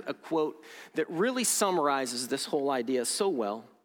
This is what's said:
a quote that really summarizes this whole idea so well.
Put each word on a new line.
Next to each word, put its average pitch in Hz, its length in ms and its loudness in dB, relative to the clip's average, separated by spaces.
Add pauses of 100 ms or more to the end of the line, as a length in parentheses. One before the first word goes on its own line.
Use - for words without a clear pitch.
a 139 80 -6
quote 156 500 -2 (300)
that 160 160 0
really 233 340 2
summarizes 139 840 2
this 135 180 -2
whole 139 240 0
idea 127 360 0
so 196 240 2
well. 113 360 -2 (200)